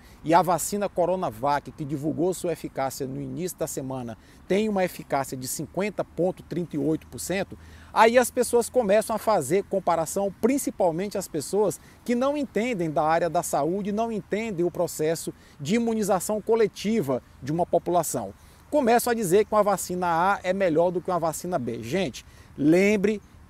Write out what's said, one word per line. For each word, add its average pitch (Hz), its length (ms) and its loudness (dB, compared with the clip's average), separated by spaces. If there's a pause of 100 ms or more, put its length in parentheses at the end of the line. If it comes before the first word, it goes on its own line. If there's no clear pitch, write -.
(240)
e 147 80 0
a 170 80 8
vacina 180 480 0
Coronavac, 147 800 -2
que 151 140 -12
divulgou 147 480 -2
sua 170 220 -4
eficácia 135 520 -6
no 135 140 -8
início 143 380 -8
da 160 80 -6
semana, 131 500 -8 (320)
tem 208 180 2
uma 202 160 0
eficácia 143 540 -4
de 131 100 -8
cinquenta 175 560 -6
ponto - 400 -4
trinta 165 320 -6
e 151 40 -4
oito 151 280 -2
por 123 140 -14
cento, 185 360 -4 (360)
aí 233 240 8
as 247 140 4
pessoas 233 400 0
começam 220 440 2
a 208 40 0
fazer 190 460 2
comparação, 180 760 -2
principalmente 208 800 0
as 180 100 -6
pessoas 185 500 -2 (240)
que 240 120 -2
não 269 200 0
entendem 220 560 -2
da 151 140 0
área 170 240 2
da 160 140 -2
saúde, 180 500 -2
não 226 180 -2
entendem 202 540 -4
o 175 60 -2
processo 160 640 -4 (260)
de 143 140 -2
imunização 220 640 0
coletiva 202 800 0 (200)
de 135 100 -4
uma 170 140 0
população. 160 640 0 (380)
Começam 247 400 4
a 240 40 2
dizer 208 300 2
que 214 100 -4
uma 208 80 6
vacina 180 440 0
A 175 360 2
é 185 100 0
melhor 180 380 2
do 175 100 -4
que 185 100 -4
uma 180 80 0
vacina 165 400 -2
B. 117 240 -6
Gente, 139 420 -4 (320)
lembre 196 640 4 (280)